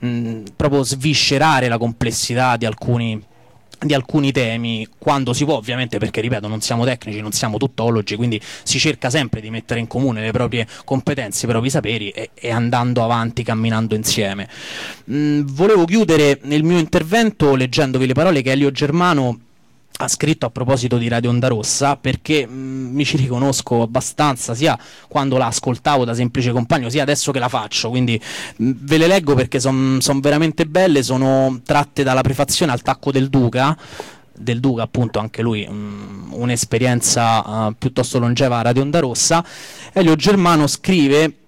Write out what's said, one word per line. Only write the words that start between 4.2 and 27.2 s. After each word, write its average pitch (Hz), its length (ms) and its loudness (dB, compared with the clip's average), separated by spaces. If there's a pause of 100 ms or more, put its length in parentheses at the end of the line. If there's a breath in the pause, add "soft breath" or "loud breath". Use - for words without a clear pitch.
temi, 117 520 -2 (120)
quando 139 340 0
si 143 140 0
può 147 100 0
ovviamente, 120 440 -4
perché 107 200 -4
ripeto 107 300 -4
non 110 100 -6
siamo 117 240 -2
tecnici, 120 380 -4
non 107 100 -10
siamo 110 240 -2
tuttologi, 113 640 -2
quindi 117 200 -2 (260 loud breath)
si - 140 -2
cerca 139 320 -2
sempre 123 300 -2
di 107 100 -14
mettere 113 300 -6
in 117 80 -4
comune 123 320 -2
le 110 120 -4
proprie 117 360 -2 (160 loud breath)
competenze, 131 600 -4
i 117 40 -2
propri 120 200 0
saperi 113 400 -2
e, - 240 -10
e - 180 -6
andando 120 540 0
avanti, 117 360 -2
camminando 113 540 0
insieme. 101 540 -4 (600 loud breath)
Mm, 147 360 0
volevo 170 400 4
chiudere 160 580 4
il 147 220 0
mio 175 120 4
intervento 165 800 2
leggendovi 127 500 0
le 127 60 2
parole 147 300 2
che 127 100 0
Elio 139 180 4
Germano 143 680 0 (600)
ha 127 60 -6
scritto 151 380 0
a 117 40 0
proposito 123 480 0
di 117 120 0
Radio 120 200 0
Onda 123 200 2
Rossa, 131 480 0
perché, 135 500 -2
mm, 131 480 -8
mi 143 80 0
ci 139 140 0
riconosco 127 640 0
abbastanza, 123 760 -2
sia 131 240 2 (300 loud breath)
quando 139 260 0
la 127 120 2
ascoltavo 127 580 0
da 117 80 -4
semplice 123 400 0
compagno, 127 340 0
sia 135 140 -2
adesso 143 320 0